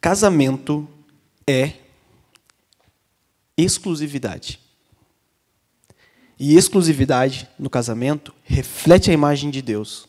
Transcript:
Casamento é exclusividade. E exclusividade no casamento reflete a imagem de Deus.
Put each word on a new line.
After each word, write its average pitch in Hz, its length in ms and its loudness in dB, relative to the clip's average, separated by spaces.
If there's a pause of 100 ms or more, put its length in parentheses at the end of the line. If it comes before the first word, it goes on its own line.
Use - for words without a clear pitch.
Casamento 151 840 0 (600)
é 139 260 0 (1800)
exclusividade. 147 1040 -6 (1800)
E 143 160 2
exclusividade 139 960 2 (100)
no 135 120 -8
casamento 123 640 -4 (100)
reflete 170 680 2
a 170 40 4
imagem 147 360 0
de 135 120 -8
Deus. 107 460 -8